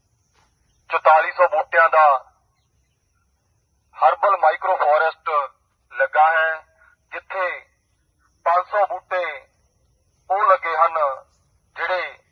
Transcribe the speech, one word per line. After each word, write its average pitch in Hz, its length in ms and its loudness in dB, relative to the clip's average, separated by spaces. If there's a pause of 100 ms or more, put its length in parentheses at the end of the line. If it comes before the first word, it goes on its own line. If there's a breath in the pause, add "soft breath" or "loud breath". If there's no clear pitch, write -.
(880)
ਚੁਤਾਲੀ 156 440 2
ਸੌ 180 160 2
ਬੂਟਿਆਂ 165 400 0
ਦਾ 151 440 2 (1700)
ਹਰਬਲ 190 320 2
ਮਾਈਕਰੋ 180 400 0
ਫਾਰੈਸਟ 156 520 -2 (640)
ਲੱਗਾ 135 360 0
ਹੈ, 160 380 -2 (460 soft breath)
ਜਿੱਥੇ 175 480 -8 (840)
ਪੰਜ 185 220 0
ਸੌ 208 200 0
ਬੂਟੇ 175 640 -8 (840)
ਉਹ 202 160 0
ਲੱਗੇ 170 300 0
ਹਨ 165 180 0 (840)
ਜਿਹੜੇ 170 420 -8 (140)